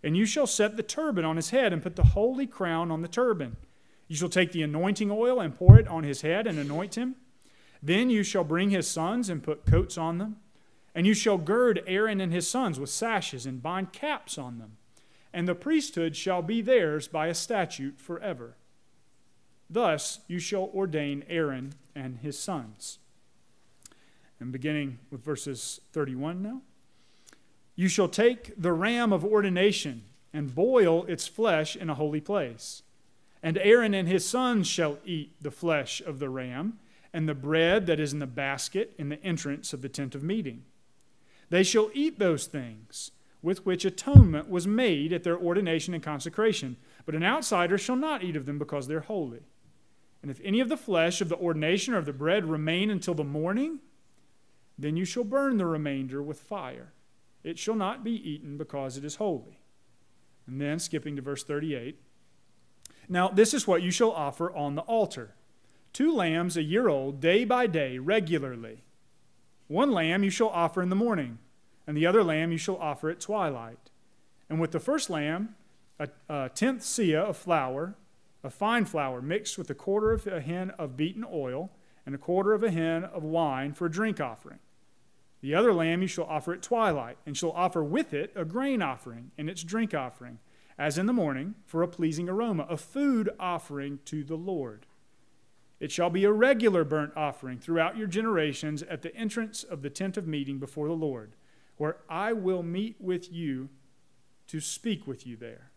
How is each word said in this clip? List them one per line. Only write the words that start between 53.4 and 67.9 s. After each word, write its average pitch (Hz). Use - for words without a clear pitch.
then 151
you 180
shall 226
burn 262
the 185
remainder 143
with 147
fire. 131
It 165
shall 220
not 214
be 233
eaten 147
because 139
it 139
is 147
holy." 147
And 131
then, 147
skipping 147
to 135
verse 139
thirty-eight, 147
"Now 180
this 208
is 269
what 180
you 180
shall 226
offer 160
on 143
the 147
altar. 190
Two 311
lambs 170
a 165
year 202
old, 139
day 180
by 247
day, 143